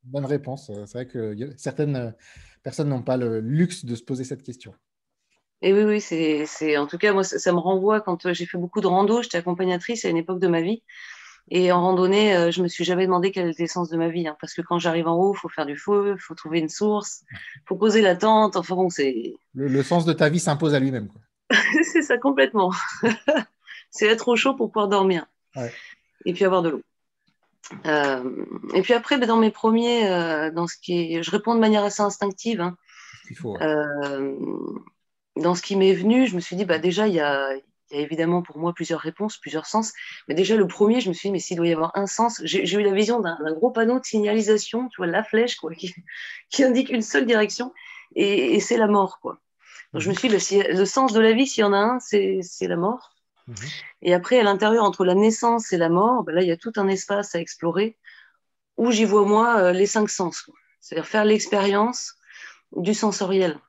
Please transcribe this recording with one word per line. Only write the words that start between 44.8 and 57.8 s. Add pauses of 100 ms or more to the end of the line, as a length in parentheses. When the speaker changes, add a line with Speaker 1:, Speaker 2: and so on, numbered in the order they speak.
Speaker 2:
tu
vois,
la
flèche,
quoi,
qui, (280)
<laughs>
qui
indique
une
seule
direction, (440)
et,
et
c'est
la
mort,
quoi. (540)
Donc,
je
me
Speaker 1:
Mhm.
Speaker 2:
suis
dit,
bah,
si,
le
sens
de
la
vie,
s'il
y
en
a
un,
c'est,
c'est
la
mort. (300)
Speaker 1:
Mhm. (300)
Speaker 2:
Et
après,
à
l'intérieur,
entre
la
naissance
et
la
mort,
bah,
là,
il
y
a
tout
un
espace
à
explorer (840)